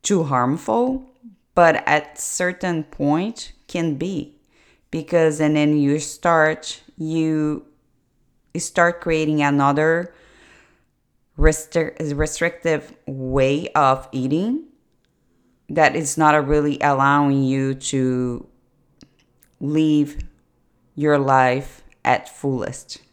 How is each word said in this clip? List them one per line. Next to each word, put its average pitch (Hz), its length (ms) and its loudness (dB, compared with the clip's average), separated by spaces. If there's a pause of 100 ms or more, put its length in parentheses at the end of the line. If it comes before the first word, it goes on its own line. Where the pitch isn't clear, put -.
too 180 220 0
harmful, 170 880 -2 (420)
but 165 320 4
at - 320 -2
certain 180 640 -4
point 156 720 -4 (160)
can 170 260 -4
be. 156 400 -8 (560)
Because, 160 500 0
and 151 140 2
then 151 220 2
you 147 240 2
start, 156 840 0 (140)
you 156 720 -2 (920)
start 170 440 0
creating 156 420 0
another 143 720 2 (1200)
restri-, 151 800 0
restrictive 156 760 -2 (120)
way 135 680 0
of 135 380 2
eating 170 520 -2 (1040)
that 151 260 2
is 156 220 -4
not 151 280 4
really 147 340 0
allowing 139 640 2
you 135 320 0
to 127 720 -4 (1120)
live 151 580 0 (760)
your 147 240 2
life 135 640 0 (220)
at - 240 0
fullest. - 720 -8 (120)